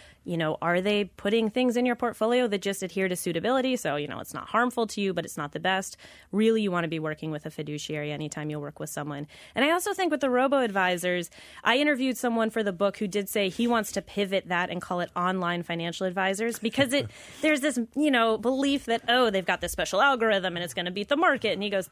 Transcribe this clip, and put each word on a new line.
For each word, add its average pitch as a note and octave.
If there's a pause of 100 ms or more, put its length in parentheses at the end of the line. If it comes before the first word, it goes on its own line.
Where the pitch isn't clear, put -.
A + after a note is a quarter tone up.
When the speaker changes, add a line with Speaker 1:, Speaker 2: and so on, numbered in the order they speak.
(240)
Speaker 1:
You E3+
know, D#3
are F3
they G#3
putting G#3+
things B3+
in B3
your B3
portfolio A#3+
that G3+
just G3
adhere F#3+
to F3+
suitability? A#3
So, D3
you D3
know, -
it's -
not -
harmful A#3+
to -
you, F#3+
but E3+
it's -
not D3
the D#3+
best. F#3+ (340)
Really, A3
you G3+
want F3
to D#3+
be D#3+
working D#3
with D3+
a D#3
fiduciary D3+
anytime D3+
you'll D3+
work D3
with D3+
someone. D3 (280)
And B3+
I D#4
also F4+
think F#4
with D4+
the C4+
robo-advisors, F#3+ (320)
I A#3
interviewed C4+
someone A3+
for A3+
the G3+
book G3
who G#3+
did G3
say G3+
he A#3
wants A3+
to F#3+
pivot G3
that E3+
and F3
call F3+
it E3+
online F3
financial E3+
advisors G3
because A#3+
it, C4+ (160)
Speaker 2:
<laughs> -
Speaker 1:
there's D4+
this, C#4 (160)
you D4
know, A3+
belief C4+
that, A#3
oh, A#3+
they've F#3+
got F3+
this F3
special F#3
algorithm A3
and F3
it's E3+
gonna F3+
beat G3+
the C#4+
market. C#4
And F#3+
he G#3
goes, F#3+